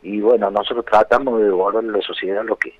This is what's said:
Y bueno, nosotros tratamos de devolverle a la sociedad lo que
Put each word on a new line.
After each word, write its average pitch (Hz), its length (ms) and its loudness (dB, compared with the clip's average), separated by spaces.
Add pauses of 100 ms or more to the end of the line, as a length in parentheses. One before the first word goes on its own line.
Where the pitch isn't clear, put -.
Y 104 180 -4
bueno, 107 300 4
nosotros 113 340 -4
tratamos 117 540 2
de 107 60 4
devolverle 101 440 0
a 104 80 -2
la 92 60 -2
sociedad 98 420 -6
lo 107 100 -2
que - 240 -6